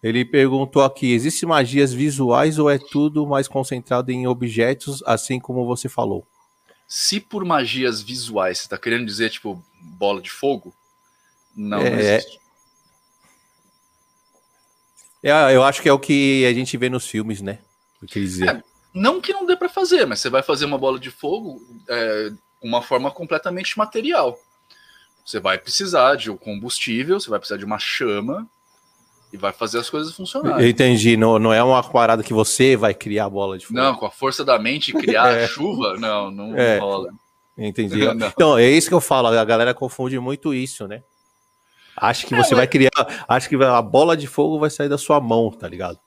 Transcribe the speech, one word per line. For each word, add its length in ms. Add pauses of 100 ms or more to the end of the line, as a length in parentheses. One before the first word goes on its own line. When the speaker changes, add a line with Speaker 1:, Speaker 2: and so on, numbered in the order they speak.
Speaker 1:
Ele 220
perguntou 580
aqui, 300
"Existem 360
magias 440
visuais 640
ou 100
é 100
tudo 460
mais 220
concentrado 640
em 160
objetos, 800
assim 320
como 260
você 240
falou?" 380 (600)
Speaker 2:
Se 340
por 240
magias 560
visuais 580
você 80
tá 100
querendo 280
dizer, 240
tipo, 340 (160)
bola 420
de 80
fogo, 440 (840)
não, 240
não 80
Speaker 1:
É. 300
Speaker 2:
existe. 240 (2750)
Speaker 1:
É... 320
eu 80
acho 180
que 80
é 40
o 60
que 460
a 80
gente 240
vê 120
nos 180
filmes, 340
né? 180 (420)
Eu 60
queria 200
dizer. 220
Speaker 2:
É, 140 (300)
não 280
que 120
não 120
dê 100
pra 140
fazer, 380
mas 120
você 100
vai 120
fazer 240
uma 120
bola 220
de 120
fogo, 500 (260)
é, 440 (300)
uma 200
forma 300
completamente 680
material. 600 (840)
Você 160
vai 200
precisar 560
de 160
um 60
combustível, 840
você 100
vai 80
precisar 200
de 80
uma 120
chama 680 (840)
e 60
vai 160
fazer 240
as 120
coisas 260
funcionarem. 500
Speaker 1:
Eu 40
entendi, 460
não, 220
não 160
é 100
uma 200
parada 400
que 100
você 420
vai 200
criar 300
a 40
bola 300
de 80
fogo. 120
Speaker 2:
Não, 160
com 120
a 40
força 320
da 140
mente 340
criar 400
Speaker 1:
<laughs> 60
É. 100
Speaker 2:
chuva, 500
não, 340
não 260
Speaker 1:
É. 220
Speaker 2:
rola. 340 (420)
Speaker 1:
Entendi. 420
Speaker 2:
<laughs> 180
Não. 120
Speaker 1:
Então, 300
é 100
isso 200
que 60
eu 80
falo, 260
a 180
galera 280
confunde 440
muito 360
isso, 340
né? 160 (920)
Acha 300
que 80
Speaker 2:
É, 40
Speaker 1:
você 180
Speaker 2:
mas 40
Speaker 1:
vai 80
criar, 600
acha 200
que 80
a 260
bola 360
de 80
fogo 320
vai 120
sair 200
da 80
sua 220
mão, 320
tá 160
ligado? 400